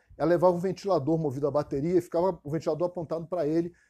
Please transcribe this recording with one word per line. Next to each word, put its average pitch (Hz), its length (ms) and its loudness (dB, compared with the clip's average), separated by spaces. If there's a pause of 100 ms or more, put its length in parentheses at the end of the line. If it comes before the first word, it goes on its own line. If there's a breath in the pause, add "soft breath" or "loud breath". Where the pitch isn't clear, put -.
(180 soft breath)
ela 151 140 0
levava 175 260 4
um 175 40 -6
ventilador 170 580 0
movido 143 280 -2
a 143 40 0
bateria 147 480 0
e - 20 4
ficava 175 420 0
o 147 80 -10
ventilador 160 380 -2
apontado 165 380 -6
pra 165 200 -2
ele, 170 280 0 (160 soft breath)